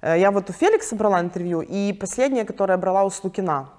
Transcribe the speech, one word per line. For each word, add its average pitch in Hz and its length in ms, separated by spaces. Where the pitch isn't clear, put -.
Э, 165 160
я 196 120
вот 196 200
у - 20
Феликса 339 440
брала 202 240
интервью, 175 400
и 202 320
последнее, 240 520
которое 196 280
я 180 60
брала 190 260
у 196 60
Слукина. 175 580